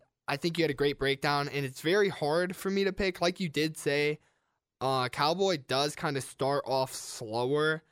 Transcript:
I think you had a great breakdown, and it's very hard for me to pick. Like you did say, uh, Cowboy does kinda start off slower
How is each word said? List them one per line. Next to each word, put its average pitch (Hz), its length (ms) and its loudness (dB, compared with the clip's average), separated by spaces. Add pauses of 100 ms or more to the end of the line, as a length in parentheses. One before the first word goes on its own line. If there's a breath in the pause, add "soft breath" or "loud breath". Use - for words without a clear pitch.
(280)
I 143 80 -2
think 170 220 -2
you 160 60 4
had 147 60 2
a 147 40 -2
great 143 240 2
breakdown, 143 500 2
and 139 180 -4
it's 131 140 -10
very 196 280 4
hard 170 460 0
for - 160 -6
me 196 140 2
to 190 80 0
pick. 190 280 -2
Like 180 200 0
you 180 80 -2
did 156 280 -2
say, 147 440 0 (600)
uh, 131 280 0
Cowboy 175 500 2 (100)
does 143 260 0
kinda 143 260 -2
start 139 460 -2
off 131 260 0
slower 135 1000 -2